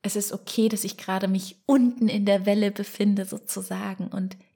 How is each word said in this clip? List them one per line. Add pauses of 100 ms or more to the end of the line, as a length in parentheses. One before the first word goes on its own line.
Es
ist
okay,
dass
ich
gerade
mich
unten
in
der
Welle
befinde
sozusagen
und (200)